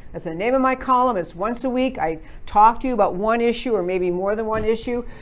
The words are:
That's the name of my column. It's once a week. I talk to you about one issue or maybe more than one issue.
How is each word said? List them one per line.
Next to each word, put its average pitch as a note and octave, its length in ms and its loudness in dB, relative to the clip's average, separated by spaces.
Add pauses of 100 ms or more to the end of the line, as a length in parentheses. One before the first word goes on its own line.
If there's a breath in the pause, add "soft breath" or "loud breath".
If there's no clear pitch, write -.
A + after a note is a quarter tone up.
(120 loud breath)
That's E3+ 120 -10
the E3 100 -6
name A3 200 0
of C4 80 4
my C4 120 2
column. B3+ 440 2
It's - 160 -6
once A3+ 300 -4
a C4 60 0
week. B3+ 280 -2
I D#3+ 200 -2 (280 loud breath)
talk A3 340 6
to C4 80 -2
you B3+ 60 0
about G3+ 200 2
one A3 280 0
issue A#3 320 0
or F#3+ 80 2
maybe F3+ 280 0
more G3 260 -2
than A3 100 -4
one A3 180 -2
issue. A#3 400 -2 (180 loud breath)